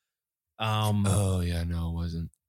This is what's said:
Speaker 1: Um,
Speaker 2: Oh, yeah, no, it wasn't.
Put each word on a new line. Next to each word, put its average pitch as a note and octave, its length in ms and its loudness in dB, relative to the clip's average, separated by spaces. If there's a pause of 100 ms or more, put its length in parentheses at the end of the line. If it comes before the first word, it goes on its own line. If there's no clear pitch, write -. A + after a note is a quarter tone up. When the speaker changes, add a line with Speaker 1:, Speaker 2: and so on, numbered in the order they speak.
(580)
Speaker 1:
Um, G#2+ 480 0
Speaker 2:
Oh, F#2+ 360 2
yeah, E2+ 240 0
no, E2+ 240 -2
it E2+ 60 -4
wasn't. E2+ 360 -4 (180)